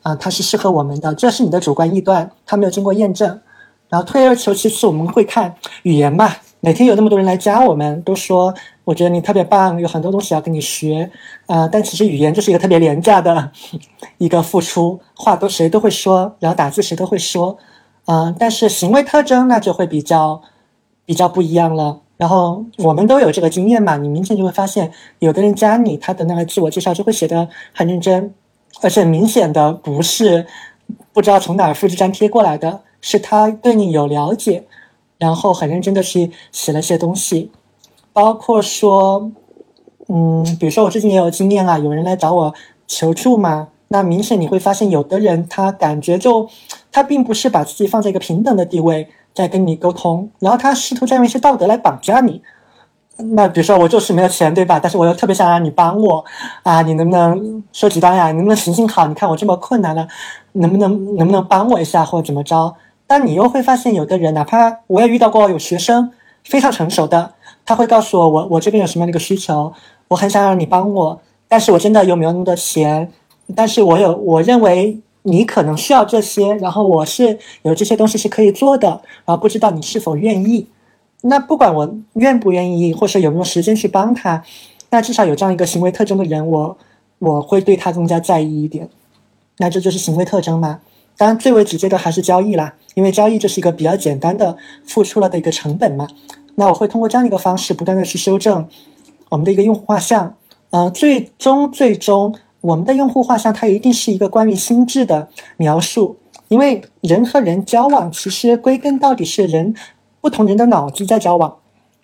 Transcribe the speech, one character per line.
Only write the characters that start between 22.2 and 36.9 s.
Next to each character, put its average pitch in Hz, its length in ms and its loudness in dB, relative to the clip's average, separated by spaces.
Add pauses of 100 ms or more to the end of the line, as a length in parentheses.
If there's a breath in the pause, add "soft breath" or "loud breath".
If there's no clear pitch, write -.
后 180 380 0 (140)
我 160 160 2
们 190 120 2
都 262 140 4
有 190 100 4
这 170 120 -2
个 165 80 0
经 180 180 -2
验 233 140 2
嘛， 160 160 0
你 143 100 -6
明 156 160 -4
显 220 100 -4
就 196 80 -2
会 185 80 -2
发 196 160 -4
现， 190 240 -4 (280 loud breath)
有 160 120 2
的 185 120 0
人 208 120 2
加 214 220 2
你， 208 220 0
他 - 160 -8
的 165 100 -6
那 175 100 -2
个 170 120 -2
自 175 160 -4
我 156 80 0
介 180 100 -6
绍 180 140 -2
就 202 100 -6
会 220 80 0
写 170 160 -4
得 170 180 -2 (280 loud breath)
很 170 120 -2
认 175 140 -2
真， 190 320 0 (480)
而 - 80 0
且 190 160 2
明 165 240 2
显 190 240 0
的 151 180 2
不 151 300 -6
是 170 460 0 (640 loud breath)
不 214 80 2
知 196 80 2
道 196 100 6
从 185 200 -2
哪 190 80 2
儿 - 80 -2
复 - 120 0
制 175 80 -4
粘 185 160 0
贴 214 160 0
过 214 160 2
来 165 140 0
的， 165 240 -6 (200)
是 - 180 -2
他 214 320 0
对 226 240 0
你 202 160 0
有 147 160 0
了 147 260 -2
解， 208 320 -4 (540 soft breath)
然 165 160 0
后 185 180 0
很 165 160 -4
认 175 140 -4
真 196 100 -2
地 196 80 0
去 180 300 -2 (220 loud breath)
写 - 200 -6
了 156 80 -2
些 165 160 0